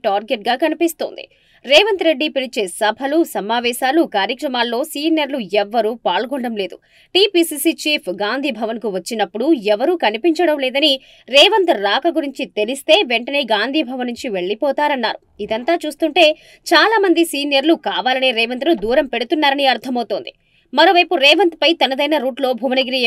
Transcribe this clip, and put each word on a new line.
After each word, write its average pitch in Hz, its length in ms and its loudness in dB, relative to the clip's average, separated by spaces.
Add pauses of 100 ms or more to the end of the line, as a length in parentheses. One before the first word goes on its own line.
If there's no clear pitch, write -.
టార్గెట్ 214 420 -2
గా 240 160 0
కనిపిస్తోంది. 320 600 -4 (480)
రేవంత్ 381 360 4
రెడ్డి 302 260 2
పిలిచే 254 300 -4 (160)
సభలు, 269 400 0 (160)
సమావేశాలు, 240 680 0 (140)
కార్యక్రమాల్లో 240 640 -2 (120)
సీనియర్లు 294 480 -2 (220)
ఎవ్వరూ 214 300 -2 (160)
పాల్గొనడం 240 540 -4
లేదు. 180 140 -8 (400)
టీపీసీసీ 339 560 2 (120)
చీఫ్ 294 260 -2 (140)
గాంధీ 262 360 -2
భవన్ 220 240 -6
కు 226 140 -4
వచ్చినప్పుడు 214 480 -4 (280)
ఎవరూ 269 200 2 (100)
కనిపించడం 302 600 0
లేదని, 277 280 2 (420)
రేవంత్ 370 380 6 (120)
రాక 220 220 0 (100)
గురించి 285 280 -4 (140)
తెలిస్తే 262 380 2 (140)
వెంటనే 254 300 -2 (120)
గాంధీ 262 360 0
భవన్ 247 220 -6
నుంచి 240 260 -10
వెళ్లిపోతారన్నారు. 240 840 -2 (260)
ఇదంతా 240 300 0 (100)
చూస్తుంటే 311 400 2 (480)
చాలా 370 320 4
మంది 339 180 4 (100)
సీనియర్లు 285 420 2 (140)
కావాలనే 254 500 0
రేవంత్ 240 300 -2
ను 330 60 4 (100)
దూరం 262 280 2
పెడుతున్నారని 277 600 0
అర్థమవుతోంది. 240 580 -6 (400)
మరోవైపు 339 440 4 (100)
రేవంత్ 330 360 4
పై 320 80 4 (120)
తనదైన 285 420 0
రూట్ 262 220 -4
లో 254 40 0 (120)
భువనగిరి 254 440 -2